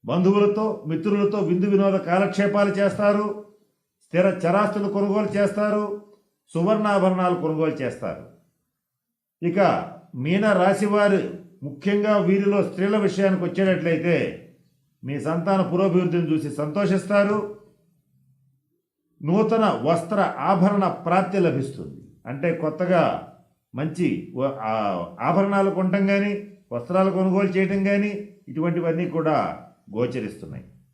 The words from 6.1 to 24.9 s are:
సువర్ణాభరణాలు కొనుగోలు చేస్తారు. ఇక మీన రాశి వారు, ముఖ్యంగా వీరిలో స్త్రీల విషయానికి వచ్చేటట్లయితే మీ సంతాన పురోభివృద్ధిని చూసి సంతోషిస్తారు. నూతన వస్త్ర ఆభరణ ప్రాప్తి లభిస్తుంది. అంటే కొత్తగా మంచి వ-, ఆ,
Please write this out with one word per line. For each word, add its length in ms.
సువర్ణాభరణాలు 840
కొనుగోలు 360
చేస్తారు. 540
ఇక 440
మీన 360
రాశి 340
వారు, 540
ముఖ్యంగా 540
వీరిలో 460
స్త్రీల 340
విషయానికి 460
వచ్చేటట్లయితే 1000
మీ 160
సంతాన 420
పురోభివృద్ధిని 720
చూసి 160
సంతోషిస్తారు. 1160
నూతన 600
వస్త్ర 540
ఆభరణ 500
ప్రాప్తి 520
లభిస్తుంది. 640
అంటే 300
కొత్తగా 800
మంచి 600
వ-, 260
ఆ, 440